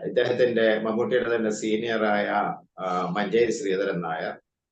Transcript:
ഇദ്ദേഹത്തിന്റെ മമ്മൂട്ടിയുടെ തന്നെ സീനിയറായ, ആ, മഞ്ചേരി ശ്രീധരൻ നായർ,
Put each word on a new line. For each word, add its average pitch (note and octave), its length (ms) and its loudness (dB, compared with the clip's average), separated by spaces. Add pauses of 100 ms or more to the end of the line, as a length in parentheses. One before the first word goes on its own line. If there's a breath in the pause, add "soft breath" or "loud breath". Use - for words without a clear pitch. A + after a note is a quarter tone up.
ഇദ്ദേഹത്തിന്റെ A#2 760 2
മമ്മൂട്ടിയുടെ A2+ 560 0
തന്നെ A2 140 0
സീനിയറായ, G#2+ 800 0 (520)
ആ, F2+ 300 -2
മഞ്ചേരി G#2 420 2
ശ്രീധരൻ F#2+ 500 -2
നായർ, E2 400 -6 (300)